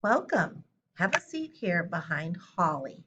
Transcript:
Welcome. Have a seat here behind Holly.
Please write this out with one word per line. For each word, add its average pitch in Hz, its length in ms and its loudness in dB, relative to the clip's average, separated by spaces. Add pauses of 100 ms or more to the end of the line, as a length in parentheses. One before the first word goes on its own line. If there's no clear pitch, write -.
Welcome. 214 600 2 (320)
Have 190 180 2
a - 80 4
seat 320 320 -8
here 175 300 0
behind 160 540 -4
Holly. 156 680 -2